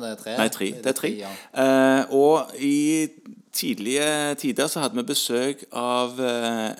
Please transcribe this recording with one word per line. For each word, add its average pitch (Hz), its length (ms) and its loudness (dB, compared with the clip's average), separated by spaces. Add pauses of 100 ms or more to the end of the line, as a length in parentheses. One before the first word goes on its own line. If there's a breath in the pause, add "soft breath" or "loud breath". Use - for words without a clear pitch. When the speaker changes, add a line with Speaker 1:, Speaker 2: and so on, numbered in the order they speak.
Speaker 1:
Det 117 100 -8
er 107 120 -8
tre? 110 140 -8
Speaker 2:
Nei, 110 120 2
tre. 98 220 -6 (120)
Det 117 40 -4
er 131 100 0
tre. 143 140 -4 (100)
Speaker 1:
Ja. 98 120 -10 (220 loud breath)
Speaker 2:
Eh, 135 640 4
og 143 420 4
i 147 500 2 (440)
tidlige 135 560 -2 (280)
tider 135 320 -2
så 165 140 -4
hadde 117 140 -2
vi 120 100 -2
besøk 135 560 -2 (100)
av, 123 460 -2
eh, 117 600 -2